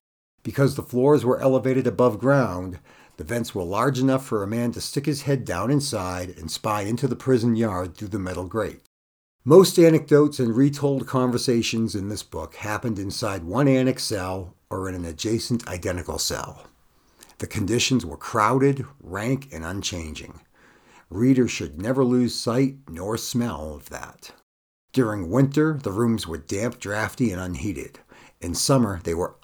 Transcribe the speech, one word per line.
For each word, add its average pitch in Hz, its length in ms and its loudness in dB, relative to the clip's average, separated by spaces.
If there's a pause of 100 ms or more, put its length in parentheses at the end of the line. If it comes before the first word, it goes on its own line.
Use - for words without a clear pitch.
(440)
Because 135 320 0
the 120 80 -6
floors 127 420 4
were 123 140 2
elevated 131 480 2
above 110 320 2
ground, 95 580 0 (400)
the 82 60 -12
vents 117 320 -4
were 95 80 -2
large 113 340 0
enough 131 260 2
for 107 200 -2
a 98 40 -4
man 117 260 -2
to - 80 -8
stick - 260 -4
his 151 160 -4
head 135 220 0
down 92 260 -2
inside 92 640 -2
and 80 140 -10
spy 104 300 -2
into 113 260 -2
the 117 80 0
prison 120 400 2
yard 92 420 -2
through 104 120 -10
the 104 100 -4
metal 92 260 -6
grate. 95 360 -6 (640)
Most 175 340 8
anecdotes 151 600 6
and 117 160 0
retold 143 520 2
conversations 117 880 0
in 98 140 -6
this 104 120 -6
book - 340 -12
happened 104 440 -4
inside 98 460 -6
one 120 240 2
annex 131 340 4
cell 92 500 -6 (160)
or 95 200 -4
in 92 40 -6
an 87 120 -6
adjacent 110 640 -2
identical 90 520 -6
cell. - 480 -6 (720)
The 101 80 -6
conditions 113 580 0
were 73 120 -10
crowded, 131 680 2 (160)
rank, 110 500 -4
and 80 140 -10
unchanging. 85 760 -8 (680)
Readers 123 400 4
should 78 320 -8
never 127 220 0
lose 123 320 2
sight 135 420 0 (100)
nor 95 300 -6
smell 85 560 -4
of 73 160 -16
that. - 420 -16 (600)
During 104 400 0
winter, 139 500 2
the 98 120 -4
rooms 113 340 0
were 82 100 -8
damp, 104 420 -4
drafty, 104 520 -2
and 90 100 -6
unheated. 90 580 -8 (420)
In 90 120 -6
summer, 110 500 2
they 85 120 -2
were 85 280 -4